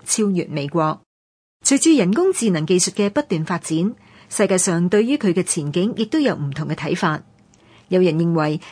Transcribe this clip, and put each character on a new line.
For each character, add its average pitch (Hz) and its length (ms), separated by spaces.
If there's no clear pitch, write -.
超 214 240
越 180 180
美 143 200
國。 156 340
隨 277 160
住 320 160
人 190 160
工 359 200
智 226 180
能 156 160
技 180 120
術 185 120
嘅 202 180
不 202 140
斷 160 220
發 180 140
展， 170 360
世 - 180
界 190 120
上 175 300
對 208 160
於 269 120
佢 190 160
嘅 180 100
前 147 300
景 196 240
亦 226 80
都 262 140
有 254 160
唔 143 160
同 143 180
嘅 151 60
睇 151 200
法。 156 280
有 185 120
人 165 180
認 170 140
為 156 280